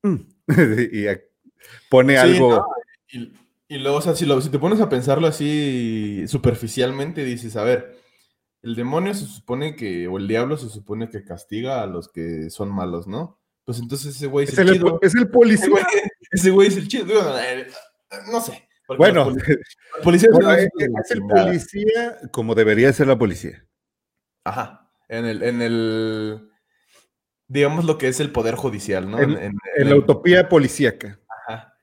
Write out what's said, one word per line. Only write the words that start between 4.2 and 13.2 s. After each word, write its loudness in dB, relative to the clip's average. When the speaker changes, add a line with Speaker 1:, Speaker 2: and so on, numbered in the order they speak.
Speaker 2:
lo, 2
si -4
te -2
pones 0
a 2
pensarlo 0
así -4
superficialmente, -2
dices, -10
"A -4
ver, -2
el -8
demonio -4
se -8
supone -10
que, -8
o -8
el -8
diablo -2
se -12
supone -12
que -14
castiga -10
a -8
los -12
que -10
son -10
malos, -6
¿no? -12